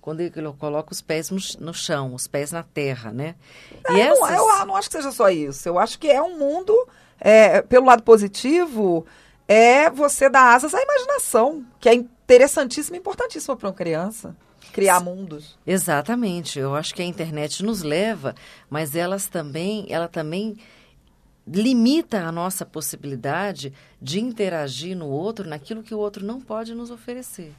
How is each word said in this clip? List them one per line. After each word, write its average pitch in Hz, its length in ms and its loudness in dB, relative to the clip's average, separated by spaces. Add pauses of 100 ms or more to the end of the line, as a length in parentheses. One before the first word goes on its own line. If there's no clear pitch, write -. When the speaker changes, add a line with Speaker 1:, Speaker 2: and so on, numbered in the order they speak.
Speaker 1:
quando 156 180 -10
ele 175 120 -6
colo-, 156 220 -10
coloca 151 380 -8
os 180 100 -12
pés 160 300 -6
no 190 80 -4
ch-, - 220 -10
no 165 120 -12
chão, 139 400 -6
os - 140 -10
pés 143 240 -6
na 165 100 -8
terra, 127 520 -8
né? 151 220 -10 (520)
Speaker 2:
Não, - 80 2
Speaker 1:
E 208 60 6
Speaker 2:
eu 285 180 2
não, - 80 2
Speaker 1:
essas 403 320 4
Speaker 2:
eu 392 60 -4
não 392 100 -6
acho 403 140 -4
que 330 80 -8
seja 277 160 -6
só 202 160 2
isso. 151 400 -4
Eu 175 100 -2
acho 220 180 -2
que 311 120 -4
é 269 120 4
um 349 160 -6
mundo, 339 360 -2 (480)
é, 208 400 8
pelo 254 240 4
lado 247 180 8
positivo, 220 1000 2 (420)
é 240 420 8
você 277 400 0
dar 254 260 8
asas 277 180 0
à 466 80 0
imaginação, 494 840 0 (160)
que - 80 2
é 226 60 8
interessantíssima 262 1040 4
e - 20 -12
importantíssima 370 560 -8
pra 214 140 -8
uma 185 40 -10
criança, 170 640 -6 (380)
criar 190 240 4
Speaker 1:
S-, 180 80 0
Speaker 2:
mundos. 175 600 -14
Speaker 1:
Exatamente. 175 960 -2
Eu 139 160 -4
acho 156 180 -6
que - 80 -10
a 175 40 -4
internet 160 580 -8
nos 208 180 -4
leva, 156 540 -4 (340)
mas 151 280 -6
elas 185 300 -4
também, 170 600 -8
ela 165 200 -6
também 190 480 -8 (880)
limita 233 800 0
a 165 60 -6
nossa 175 340 -6
possibilidade 143 1080 -8 (280)
de 143 180 -6
interagir 180 800 -6
no 160 100 -10
outro, 180 400 -6
naquilo 185 360 -12
que 220 120 -14
o 214 40 -8
outro 202 260 -8
não 247 160 -10
pode 226 340 -10
nos 233 160 -14
oferecer. 233 680 -16